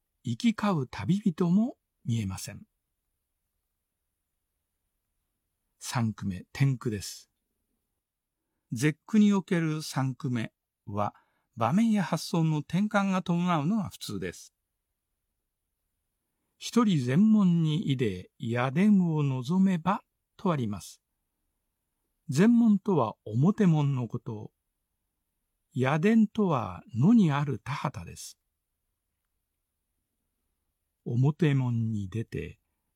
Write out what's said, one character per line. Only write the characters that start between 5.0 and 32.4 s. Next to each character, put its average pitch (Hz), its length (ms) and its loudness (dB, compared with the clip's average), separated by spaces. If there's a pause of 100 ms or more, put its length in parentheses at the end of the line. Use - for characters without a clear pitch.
三 113 340 -4
句 - 120 -12
目、 92 280 -8
転 139 240 0
句 123 120 -6
で 101 120 -6
す。 - 280 -16 (1400)
絶 143 340 -2
句 220 140 2
に 208 140 6
お 196 80 0
け 170 180 -2
る 156 220 -2
三 131 340 -4
句 - 140 -8
目 120 240 -4 (320)
は、 104 280 -4 (440)
場 113 160 0
面 226 180 4
や 208 120 2
発 - 240 -6
想 165 180 2
の 156 140 0
転 175 240 -2
換 196 280 0
が 185 100 -2
伴 175 380 0
う 139 60 -2
の 208 120 0
が 170 120 -4
普 - 100 -20
通 101 200 -10
で 87 120 -6
す。 - 220 -20 (2000)
一 - 260 0
人 165 180 2
全 180 300 4
門 180 280 4
に 156 300 0
い 131 60 0
で、 98 400 -4
夜 123 340 -2
電 185 420 2
を 151 100 0
望 139 400 0
め 190 140 2
ば 185 240 -2 (360)
と 185 140 -2
あ 160 40 0
り 123 120 -4
ま 101 120 -8
す。 - 220 -20 (1300)
全 220 300 4
門 220 180 6
と 185 200 0
は 110 260 0
表 160 440 2
門 147 280 2
の 123 140 -4
こ 117 100 -8
と。 107 320 -12 (1200)
夜 131 240 0
電 214 300 4
と 208 200 0
は 107 360 -4 (100)
野 143 200 4
に 196 180 6
あ 143 120 0
る 135 160 -6
田 - 120 -10
畑 139 340 -6
で 82 120 -16
す。 - 200 -18 (2750)
表 139 480 0
門 117 400 0
に 101 160 -6
出 110 160 -8
て、 80 340 -12 (360)